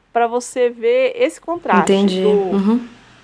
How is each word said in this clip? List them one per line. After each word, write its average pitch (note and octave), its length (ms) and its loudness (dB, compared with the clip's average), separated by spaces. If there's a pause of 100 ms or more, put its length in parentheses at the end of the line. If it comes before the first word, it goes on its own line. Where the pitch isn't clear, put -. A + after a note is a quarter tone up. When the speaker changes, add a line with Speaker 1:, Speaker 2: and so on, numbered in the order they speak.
(140)
Speaker 1:
pra A#3 140 2
você A#3+ 420 -2
ver A#3+ 460 0
esse D4 260 -2
contraste G3 520 0
Speaker 2:
Entendi. F#3+ 300 2
Speaker 1:
do, G3+ 60 2
Speaker 2:
Uhum. G3+ 600 0 (360)